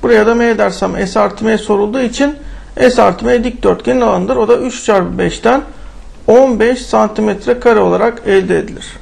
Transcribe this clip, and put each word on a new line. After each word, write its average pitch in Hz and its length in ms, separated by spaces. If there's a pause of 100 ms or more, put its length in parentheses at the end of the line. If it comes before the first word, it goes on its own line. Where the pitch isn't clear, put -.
Buraya 226 240
da 233 80
M 233 240
dersem 190 480
S 214 140
artı 208 240
M 220 140
sorulduğu 208 420
için 277 360 (540)
S 240 120
artı 196 220
M 240 200
dikdörtgenin 233 560
alanıdır. 208 360
O 220 120
da 240 80
üç - 280
çarpı 180 340
beşten 226 440 (640)
on 247 340
beş 240 260
santimetre 214 760
kare 226 200
olarak 190 460
elde 190 320
edilir. - 280 (160)